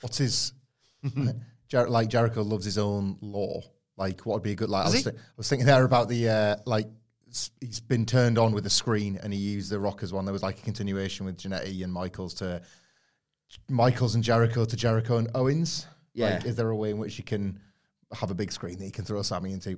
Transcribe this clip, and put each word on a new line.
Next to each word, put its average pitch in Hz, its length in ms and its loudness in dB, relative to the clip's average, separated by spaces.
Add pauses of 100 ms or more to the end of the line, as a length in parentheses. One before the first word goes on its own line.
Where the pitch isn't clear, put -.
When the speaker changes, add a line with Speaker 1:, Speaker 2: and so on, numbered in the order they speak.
Speaker 1:
What's - 160 -6
his? - 360 0 (500)
Speaker 2:
<laughs> 127 300 -2 (340)
Speaker 1:
Jer-, 127 220 2
like, 117 180 4
Jericho 113 360 2
loves 104 220 -2
his 101 120 -2
own 101 440 0
lore. 101 400 -6 (360)
Like, 95 280 -4
what 107 100 0
would 113 80 -4
be 104 100 -2
a - 20 -2
good, 104 140 -2
like, 98 140 2
I - 20 2
Speaker 2:
Does 180 80 4
Speaker 1:
was, 262 100 2
Speaker 2:
he? - 80 -2
Speaker 1:
thi-, - 60 -16
I - 40 -20 (140)
was - 140 -6
thinking 131 180 2
there 131 160 8
about 120 240 4
the, 117 220 0
uh, 107 260 4 (100)
like, 110 220 0 (420)
s-, - 300 -6
he's 117 220 -10
been 117 240 0
turned 120 320 4
on 113 160 4
with 101 120 -2
a 101 40 -4
screen 104 520 0
and 101 120 -6
he 101 60 -4
used 101 300 -4
the 104 80 -2
Rockers 98 360 -4
one. 95 100 -2
There 98 80 -2
was, 95 120 -2
like, 95 160 -4
a - 20 -20
continuation 98 640 -4
with 92 120 -8
Jannetty 95 460 -6
and 90 80 -4
Michaels 92 440 -6
to 90 260 -6 (1080)
Michaels 127 460 4
and 117 80 4
Jericho 117 420 4
to 113 120 -4
Jericho 113 400 2
and 113 180 2
Owens. 143 520 0 (260)
Speaker 3:
Yeah. 113 220 2
Speaker 1:
Like, 90 100 -6
is 120 100 -2
there 113 140 0
a 113 60 0
way 107 160 -2
in 104 80 -2
which - 180 -6
you - 80 -12
can 101 340 -2 (540)
have 98 180 -4
a 95 40 -2
big 98 180 -4
screen 90 260 -10
that 98 60 -10
you 92 60 -12
can 92 120 -8
throw 101 180 -4
Sammy 95 300 -4
into? 95 260 -6